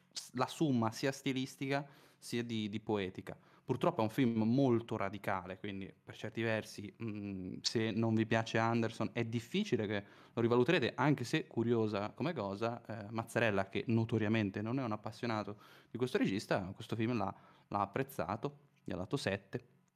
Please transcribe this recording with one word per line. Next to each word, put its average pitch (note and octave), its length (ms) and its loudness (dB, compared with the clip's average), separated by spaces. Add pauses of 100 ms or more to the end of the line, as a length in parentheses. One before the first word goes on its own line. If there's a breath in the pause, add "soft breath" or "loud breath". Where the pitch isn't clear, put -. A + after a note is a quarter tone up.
(120)
s-, - 220 -12
la B2+ 140 0
summa C3 440 2
sia C3+ 200 -2
stilistica C3+ 760 -4 (300 soft breath)
sia A#2+ 260 -4
di, A2 260 -2
di G#2+ 100 -4
poetica. G2 580 -4 (280 soft breath)
Purtroppo B2+ 360 0
è - 20 4
un G#2+ 60 2
film A2+ 340 2
molto A#2 540 2
radicale, F#2+ 600 -4
quindi G2 340 -10 (120)
per - 140 -16
certi A2+ 240 -6
versi, A2 600 -2
mm, G2+ 600 -6
se A2 300 0
non A2+ 220 4
vi A2 120 4
piace A2+ 320 2
Anderson A2+ 560 2
è A#2 100 0
difficile A#2 640 0
che G2+ 160 0 (300 loud breath)
lo A#2 80 0
rivaluterete, A#2+ 540 6
anche C3 280 4
se D#3 240 -2
curiosa A2 640 2
come E3 220 -2
cosa, A2+ 520 -2
eh, G#2+ 260 -10
Mazzarella, A2 580 2
che - 180 -2
notoriamente A2 760 2
non A#2+ 180 -2
è C3 40 -4
un A2 80 -2
appassionato G#2+ 680 -4 (320 soft breath)
di - 80 -10
questo B2+ 200 0
regista, F#3+ 420 2 (160)
questo - 220 -6
film A#2 180 0
l'ha, G2 180 -2 (360 soft breath)
l'ha G2+ 120 -2
apprezzato, A2+ 760 -4 (260)
gli F#2+ 80 -6
ha F2+ 60 -4
dato F#2+ 180 -4
sette, - 500 -4 (300)